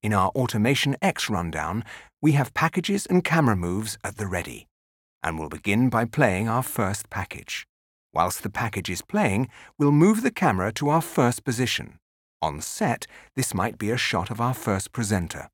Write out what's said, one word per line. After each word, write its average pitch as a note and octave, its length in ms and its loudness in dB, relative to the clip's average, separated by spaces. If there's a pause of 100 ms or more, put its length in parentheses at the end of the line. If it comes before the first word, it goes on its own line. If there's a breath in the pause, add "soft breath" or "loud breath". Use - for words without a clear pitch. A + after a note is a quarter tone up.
In G#2+ 140 0
our F#2+ 140 4
Automation B2+ 720 2
X - 260 0
rundown, E2+ 560 -4 (380 loud breath)
we D3+ 100 6
have C#3 220 2
packages F#3 500 -2
and F3+ 200 2
camera D3+ 320 4
moves F#2 480 -4
at G2 120 -8
the G#2 120 -6
ready, F2 400 -6 (560)
and D#2+ 160 -4
we'll D2+ 80 -6
begin G2+ 400 2
by A#2 160 2
playing A2+ 440 2
our A#2+ 140 0
first - 480 -4
package. - 560 -8 (460)
Whilst F2 320 0
the G#2+ 40 -4
package G#2+ 400 -6
is F2+ 140 -6
playing, C3 460 0 (280 loud breath)
we'll C#3+ 140 4
move G3 320 6
the B3+ 80 0
camera A2 440 0
to C#3+ 160 0
our D#3+ 120 2
first A#2+ 400 0
position. - 560 -4 (420)
On D#2 200 -2
set, - 480 -4 (260 loud breath)
this - 180 -4
might G2+ 240 -2
be G#2+ 140 -2
a A#2+ 60 0
shot - 340 -2
of A2+ 100 -6
our B2 140 0
first - 380 -2
presenter. F#2+ 600 -2